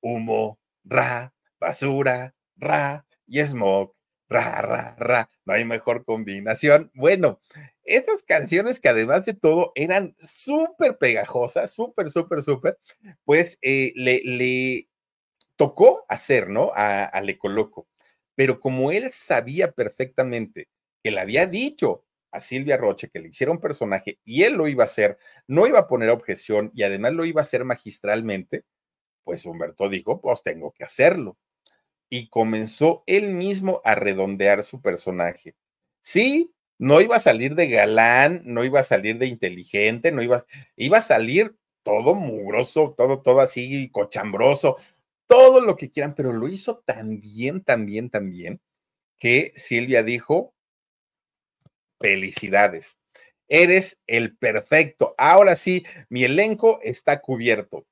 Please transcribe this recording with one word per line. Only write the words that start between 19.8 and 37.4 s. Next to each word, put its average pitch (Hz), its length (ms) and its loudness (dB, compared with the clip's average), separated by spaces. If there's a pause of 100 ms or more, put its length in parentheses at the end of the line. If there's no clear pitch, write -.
que 110 80 -6
le 98 100 -6
había 120 260 -2
dicho 196 580 -4 (280)
a 85 80 -12
Silvia 135 360 -4
Roche 107 340 -4
que 90 100 -14
le 82 80 -20
hiciera 131 240 -4
un 170 80 -6
personaje 107 640 -6
y 123 180 0
él 240 120 2
lo 165 120 -2
iba 131 160 0
a 110 40 4
hacer, 104 320 0 (280)
no 165 200 2
iba 254 140 6
a - 80 0
poner 113 220 0
objeción 107 640 -2
y 120 80 -4
además 101 300 -2
lo 165 120 -6
iba 156 160 -2
a - 20 0
hacer 127 220 -4
magistralmente, 107 1000 -6 (600)
pues 85 220 -10
Humberto 85 420 -8
dijo: 98 320 -6
"Pues - 220 -4
tengo 78 300 -10
que - 120 -18
hacerlo". 139 540 0 (720)
Y 123 180 -10
comenzó 110 800 0
él 196 260 0
mismo 190 520 -4
a 110 100 4
redondear 98 680 0
su - 180 -16
personaje. 90 720 -6 (460)
Sí, 277 540 0 (240)
no 143 220 6
iba 233 160 4
a 220 40 4
salir 127 340 0